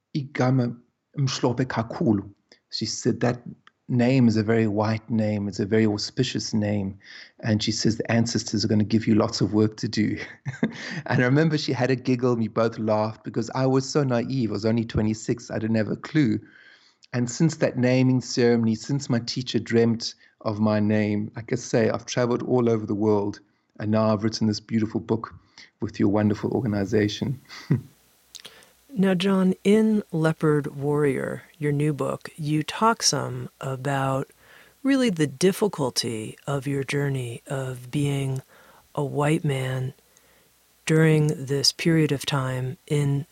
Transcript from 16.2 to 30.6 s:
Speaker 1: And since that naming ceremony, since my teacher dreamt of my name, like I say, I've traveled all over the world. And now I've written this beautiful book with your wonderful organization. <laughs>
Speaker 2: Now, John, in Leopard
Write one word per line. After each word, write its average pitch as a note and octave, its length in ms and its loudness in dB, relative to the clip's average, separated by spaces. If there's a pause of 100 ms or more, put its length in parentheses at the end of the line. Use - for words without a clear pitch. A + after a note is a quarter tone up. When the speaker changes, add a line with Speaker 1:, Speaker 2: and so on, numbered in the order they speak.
Speaker 1:
And B2 160 0
since D3+ 280 0
that - 200 0
naming B2+ 440 4
ceremony, A#2 540 2
since C3+ 340 -4
my A#2+ 100 0
teacher A#2+ 400 -4
dreamt A#2 560 0 (260)
of G#2+ 180 -4
my G#2+ 200 2
name, G#2 560 0
like A2+ 180 -8
I - 20 0
say, A2+ 340 2
I've A2+ 160 -4
traveled A#2+ 380 -2
all A#2+ 260 2
over A2 160 0
the G#2 100 -4
world. G#2 440 0 (400)
And A2 120 -4
now A2 200 4
I've G#2 120 0
written A2 240 0
this G#2+ 120 0
beautiful A2 400 -2
book - 340 -4 (480)
with - 180 -6
your G#2+ 100 2
wonderful G#2 420 0
organization. G#2 880 -2 (300)
<laughs> C#3 100 2 (1200)
Speaker 2:
Now, F#3+ 160 2
John, F#3 420 2 (100)
in G#3+ 380 4 (100)
Leopard D3+ 640 0